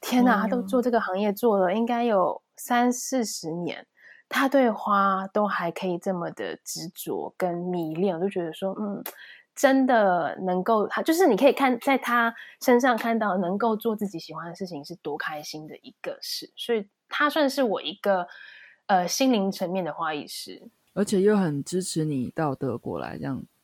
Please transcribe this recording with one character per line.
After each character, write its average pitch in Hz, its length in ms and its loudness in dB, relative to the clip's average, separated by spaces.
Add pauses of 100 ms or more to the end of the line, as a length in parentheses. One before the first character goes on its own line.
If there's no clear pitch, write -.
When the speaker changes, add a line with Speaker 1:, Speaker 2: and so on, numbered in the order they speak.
Speaker 1:
天 247 240 2
哪， 233 140 4
Speaker 2:
嗯。 - 20 0
Speaker 1:
她 220 80 0
都 247 140 0
做 202 180 0
这 240 100 0
个 226 80 2
行 190 200 -2
业 208 120 0
做 208 280 2
了 185 160 4
应 226 100 0
该 233 180 -2
有 202 380 2 (160)
三 247 340 2
四 247 320 -2
十 208 280 -6
年。” 170 360 -6 (460)
他 269 160 2
对 262 220 4
花 196 640 2
都 208 120 2
还 180 280 -2
可 190 160 -4
以 175 100 -2
这 190 160 -2
么 170 160 -4
的 87 340 -8
执 160 260 -10
着 87 460 -8
跟 180 160 0
迷 175 440 -4
恋， 185 180 2
我 165 60 -4
就 190 80 0
觉 196 120 -4
得 165 120 -4
说， 190 260 -6
嗯， 202 240 -6 (540)
真 269 280 4
的 196 580 2
能 180 200 0
够， 214 240 2
他， - 160 -4
就 320 100 2
是 349 140 4
你 240 100 6
可 254 120 6
以 233 40 6
看， 254 280 2
在 269 180 2
他 233 340 2 (300)
身 247 180 6
上 247 160 4
看 226 220 0
到 208 200 0
能 190 200 0
够 226 160 2
做 214 220 -2
自 214 100 -4
己 175 140 -8
喜 - 120 -16
欢 165 140 -10
的 170 80 -12
事 196 100 -8
情 160 200 -10
是 175 100 -14
多 220 240 -8
开 156 240 -8
心 156 240 -12
的 - 120 -16
一 123 220 -20
个 - 220 -8
事， - 320 -10
所 - 180 -4
以 214 160 -2 (200)
他 294 200 0
算 285 220 2
是 269 140 0
我 196 180 0
一 147 120 -6
个， 190 340 0 (580)
呃， 180 220 4
心 262 240 2
灵 196 180 2
层 190 180 -4
面 185 160 -2
的 156 80 -4
花 160 220 -4
艺 147 140 -6
师。 - 420 -14 (240)
Speaker 2:
而 190 100 0
且 208 160 2
又 208 160 6
很 156 280 0
支 180 180 -2
持 160 220 -2
你 135 260 -2
到 151 240 -2
德 120 240 -4
国 87 220 -8
来， - 180 -8
这 - 60 -10
样， 139 180 -6 (220)